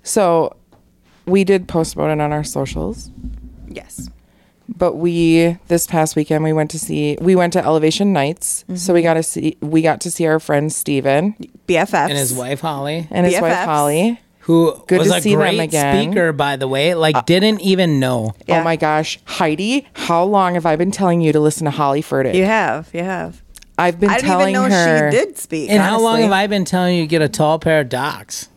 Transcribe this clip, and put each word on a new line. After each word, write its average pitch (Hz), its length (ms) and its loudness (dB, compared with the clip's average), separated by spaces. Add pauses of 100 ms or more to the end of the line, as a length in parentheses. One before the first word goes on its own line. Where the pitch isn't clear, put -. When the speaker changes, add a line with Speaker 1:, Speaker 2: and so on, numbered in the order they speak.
Speaker 1:
So, 170 540 0 (680)
we 190 180 4
did 185 240 0
post 165 260 -2
about 156 160 -2
it 151 100 -2
on 147 120 -2
our 151 120 -4
socials. 151 680 -8 (580)
Speaker 2:
Yes. - 400 -16 (600)
Speaker 1:
But 175 260 -2
we, 170 640 2 (100)
this 170 180 0
past 156 300 0
weekend, 156 280 0
we 156 80 0
went 151 200 -2
to 160 60 -10
see, 147 420 -4
we 185 160 4
went 175 180 2
to 180 100 0
Elevation 160 480 2
Nights. 147 520 -4 (100)
So 180 180 -2
we 170 80 6
Speaker 2:
Mm-hmm. 165 40 0
Speaker 1:
got 165 100 2
to 160 80 0
see, - 380 -4
we 156 220 0
got 156 200 0
to 175 80 -6
see 165 160 -2
our 156 120 2
friend 151 340 -2
Steven. 143 600 0 (320)
Speaker 2:
B 175 100 0
F 190 180 0
Fs. 151 160 0
Speaker 3:
And 143 80 -2
his 127 160 -2
wife, 127 260 -6
Holly. 156 500 -6
Speaker 1:
And 175 160 0
his 180 80 2
wife, 175 80 0
Speaker 2:
B 165 40 0
F 175 120 0
Fs. 185 80 -4
Speaker 1:
Holly. 156 540 0 (200)
Speaker 3:
Who 165 460 2
Speaker 1:
Good 185 140 2
Speaker 3:
was 180 80 2
Speaker 1:
to 180 80 2
Speaker 3:
a 175 40 -2
Speaker 1:
see 139 100 0
them - 100 4
Speaker 3:
great 143 200 0
Speaker 1:
again. 151 440 0
Speaker 3:
speaker, 175 280 0
by 143 240 -2
the 135 120 -4
way. 143 260 0
Like, 156 220 2
Speaker 1:
Uh, 123 60 0
Speaker 3:
didn't 190 380 2
even 180 400 2
know. 120 320 -2 (140)
Speaker 2:
Yeah. 165 140 0
Speaker 1:
Oh 170 40 -4
my 165 120 0
gosh. 156 480 -2
Heidi, 190 680 -2
how 170 320 0
long 190 300 2
have 165 100 -2
I 156 120 2
been 180 140 0
telling 175 300 0
you 156 120 2
to 151 80 4
listen 151 260 0
to 143 40 0
Holly 143 320 0
Furtick? 135 320 -2
Speaker 2:
You 185 120 2
have, 165 480 -2
you 170 100 -6
have. 175 380 -8 (360)
Speaker 1:
I've 175 220 0
been 202 100 2
Speaker 2:
I 196 60 2
didn't 269 120 -2
Speaker 1:
telling 190 280 2
Speaker 2:
even 196 140 2
know 196 60 4
Speaker 1:
her. 156 340 4
Speaker 2:
she 214 60 2
did 381 220 -2
speak, 156 320 -8
Speaker 3:
And 208 120 6
how 208 160 0
long 226 160 2
Speaker 2:
honestly. 226 100 2
Speaker 3:
have 202 80 2
I 196 140 2
been 196 180 0
telling 180 320 0
you 165 60 0
to 156 40 -2
get 160 140 0
a 147 80 2
tall 156 300 0
pair 160 220 2
of 127 100 -4
Docs? - 680 -8